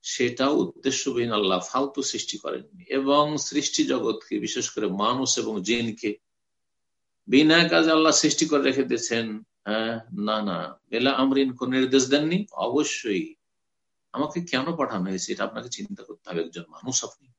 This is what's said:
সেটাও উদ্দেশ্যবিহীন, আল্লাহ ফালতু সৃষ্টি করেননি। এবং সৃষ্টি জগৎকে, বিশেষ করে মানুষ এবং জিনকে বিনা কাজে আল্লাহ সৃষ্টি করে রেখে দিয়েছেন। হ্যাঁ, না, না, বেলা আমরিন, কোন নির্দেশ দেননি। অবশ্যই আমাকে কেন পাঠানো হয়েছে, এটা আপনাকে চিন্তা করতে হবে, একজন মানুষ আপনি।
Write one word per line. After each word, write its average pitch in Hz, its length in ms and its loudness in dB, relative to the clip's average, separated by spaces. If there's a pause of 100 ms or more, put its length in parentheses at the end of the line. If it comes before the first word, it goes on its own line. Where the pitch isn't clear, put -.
সেটাও 131 520 0
উদ্দেশ্যবিহীন, 131 760 -2
আল্লাহ 98 280 2
ফালতু 135 420 -4
সৃষ্টি - 360 -6
করেননি। - 500 -10
এবং 143 500 2
সৃষ্টি 147 480 0
জগৎকে, 113 540 -2
বিশেষ 110 300 -4
করে - 180 -4
মানুষ 113 500 0
এবং 107 260 -4
জিনকে 113 540 -2 (1080)
বিনা 156 400 6
কাজে 165 240 4
আল্লাহ 160 200 6
সৃষ্টি 151 340 2
করে 147 160 2
রেখে 135 220 2
দিয়েছেন। 113 600 -2 (220)
হ্যাঁ, 110 340 -2 (140)
না, 107 280 -2
না, 87 380 -6 (100)
বেলা 123 220 0
আমরিন, 135 440 2
কোন 127 140 -6
নির্দেশ 127 380 4
দেননি। 160 440 2
অবশ্যই 117 840 -2 (760)
আমাকে 151 300 -6
কেন 160 340 -4
পাঠানো 107 340 -4
হয়েছে, 95 240 -4
এটা 101 100 -4
আপনাকে 113 260 -8
চিন্তা 101 340 -12
করতে - 260 -18
হবে, 85 120 -4
একজন 85 280 -8
মানুষ - 340 -6
আপনি। - 240 -14 (120)